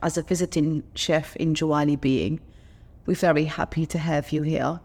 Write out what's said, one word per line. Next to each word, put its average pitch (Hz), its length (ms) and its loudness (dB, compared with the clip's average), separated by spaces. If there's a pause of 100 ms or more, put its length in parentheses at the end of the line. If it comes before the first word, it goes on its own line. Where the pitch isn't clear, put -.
as 170 160 0
a 165 40 -2
visiting 160 600 0 (120)
chef - 420 -2
in 160 180 0
Juwali 147 460 2
Being. 131 400 0 (680)
We're 180 100 2
very 156 280 4
happy 160 420 -4
to - 120 -4
have 151 340 -2
you 151 100 0
here. 151 420 -2